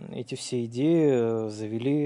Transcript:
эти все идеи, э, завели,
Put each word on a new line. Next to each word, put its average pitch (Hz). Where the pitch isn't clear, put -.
эти 131
все 123
идеи, 120
э, -
завели, 113